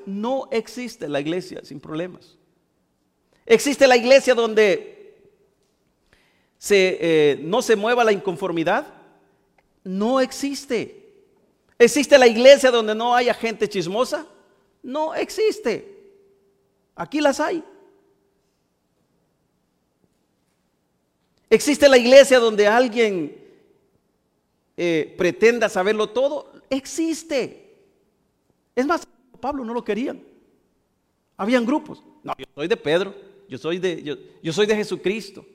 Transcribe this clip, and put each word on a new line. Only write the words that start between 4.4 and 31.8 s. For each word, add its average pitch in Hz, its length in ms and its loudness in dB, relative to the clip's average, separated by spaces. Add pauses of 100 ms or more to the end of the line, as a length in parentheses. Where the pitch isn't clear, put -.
se, 190 420 0
eh, 156 420 2
no 196 200 -2
se 226 120 2
mueva 233 300 0
la 220 80 2
inconformidad? 180 760 -4 (960)
No 208 380 -2
existe. 262 800 -8 (800)
¿Existe 269 400 4
la 254 80 6
iglesia 247 440 6
donde 214 240 -2
no 240 200 -2
haya 247 180 0
gente 220 340 -6
chismosa? 202 600 -4 (560)
No 302 320 -6
existe. - 960 -6 (840)
Aquí 220 280 -6
las 277 180 0
hay. 339 240 -4 (3750)
¿Existe 277 400 4
la 262 100 8
iglesia 254 400 8
donde 214 300 2
alguien, 214 640 0 (1400)
eh, 165 420 -2
pretenda 214 500 0
saberlo 208 420 -2
todo? 277 420 -6 (160)
Existe. 285 880 -6 (1200)
Es 254 100 -2
más, 320 220 -4 (320)
Pablo 269 240 -8
no 226 100 -10
lo 240 80 -8
querían. 220 400 -6 (1120)
Habían 226 300 -2
grupos. 262 380 -6 (180)